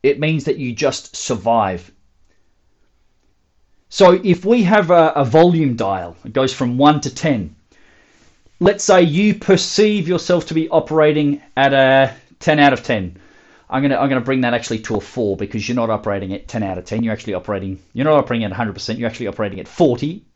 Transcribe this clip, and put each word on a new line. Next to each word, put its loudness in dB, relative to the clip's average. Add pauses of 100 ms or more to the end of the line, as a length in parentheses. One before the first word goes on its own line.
It 2
means -2
that -2
you -6
just -4
survive. -2 (2000)
So 4
if 0
we 2
have 2
a, 6
a 0
volume 4
dial, -6
it -14
goes 0
from -2
one 4
to -8
ten. -4 (1040)
Let's 0
say 6
you 2
perceive 0
yourself -2
to -8
be -2
operating 0 (160)
at 2
a 4 (240)
ten 0
out 6
of -8
ten. -4 (520)
I'm -2
gonna, 0
I'm 0
gonna 0
bring -2
that 0
actually -4
to -6
a -2
four -4
because -6
you're -4
not -2
operating -4
at -14
ten -6
out -6
of -12
ten. -4
You're -2
actually -8
operating, -8 (140)
you're -4
not 2
operating -2
at -6
a -10
hundred -6
percent. -8
You're -6
actually -8
operating -8
at -14
forty. -2